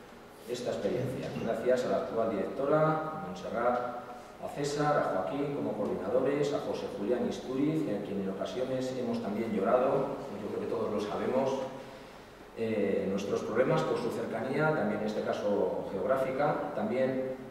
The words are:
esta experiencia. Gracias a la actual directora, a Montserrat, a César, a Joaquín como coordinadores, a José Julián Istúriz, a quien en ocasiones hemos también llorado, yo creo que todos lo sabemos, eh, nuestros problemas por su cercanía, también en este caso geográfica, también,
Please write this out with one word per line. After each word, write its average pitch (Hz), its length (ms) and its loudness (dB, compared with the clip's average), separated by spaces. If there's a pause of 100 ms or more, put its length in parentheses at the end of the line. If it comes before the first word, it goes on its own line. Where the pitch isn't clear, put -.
(480)
esta - 220 -4
experiencia. 127 580 -2 (140)
Gracias 120 420 2
a - 40 -2
la 117 100 2
actual 110 320 0
directora, 139 500 2
a - 460 2
Montserrat, - 760 -2 (400)
a - 60 -6
César, 147 500 0
a 120 40 2 (120)
Joaquín 143 400 -2
como - 180 -2
coordinadores, 139 800 2
a 143 140 2
José - 200 -2 (120)
Julián 113 300 2
Istúriz, 147 540 0
a 101 220 -2
quien 98 180 -4
en 95 80 -2
ocasiones 127 680 -2
hemos 117 240 0
también 117 320 -2
llorado, - 640 4 (240)
yo 101 60 -6
creo - 120 -4
que - 60 -4
todos - 260 -2
lo 104 80 0
sabemos, 120 500 0 (1080)
eh, 104 500 2
nuestros 98 340 0
problemas - 400 4
por - 160 2
su 117 120 -2
cercanía, 117 640 0
también - 260 2
en - 60 -2
este - 160 -2
caso - 720 0
geográfica, - 800 2
también, 131 640 0 (140)